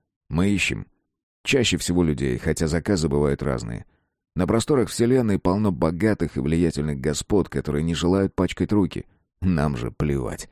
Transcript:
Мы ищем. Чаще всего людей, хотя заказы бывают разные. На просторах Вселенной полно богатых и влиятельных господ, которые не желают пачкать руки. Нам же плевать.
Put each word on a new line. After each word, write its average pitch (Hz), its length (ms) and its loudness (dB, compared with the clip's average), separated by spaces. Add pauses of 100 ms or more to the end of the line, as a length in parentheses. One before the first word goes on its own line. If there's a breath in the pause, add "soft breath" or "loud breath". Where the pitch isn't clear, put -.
(280)
Мы 90 220 0
ищем. - 380 -2 (560)
Чаще 117 340 2
всего 87 240 0
людей, 69 380 0
хотя 80 280 -2
заказы 80 420 0
бывают 69 340 0
разные. 58 420 -6 (500)
На 90 120 0
просторах 117 420 2
Вселенной 117 480 2
полно 98 340 0
богатых 85 640 0
и 73 40 -2
влиятельных 76 600 0
господ, 78 480 0
которые 73 360 -4
не 85 100 -2
желают 92 400 2
пачкать - 380 0
руки. 104 340 0 (360)
Нам 76 360 2
же 58 140 -6
плевать. 69 600 -4